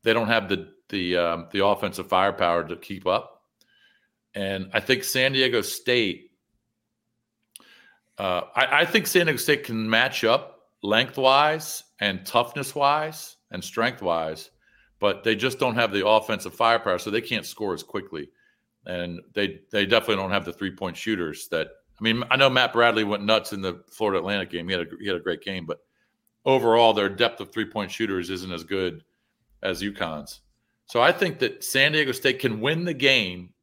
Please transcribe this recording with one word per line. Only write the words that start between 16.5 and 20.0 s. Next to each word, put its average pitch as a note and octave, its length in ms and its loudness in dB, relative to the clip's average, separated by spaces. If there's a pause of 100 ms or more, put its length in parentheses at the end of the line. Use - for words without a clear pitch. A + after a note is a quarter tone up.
firepower, A2+ 440 2
so G#2 120 -6
they A2 120 -2
can't A2 240 -6
score G2+ 280 -6
as D2+ 100 -8
quickly. E2 460 -10 (560)
And F2 360 -8 (120)
they, G2+ 280 -2 (100)
they G2+ 140 2
definitely G#2+ 320 2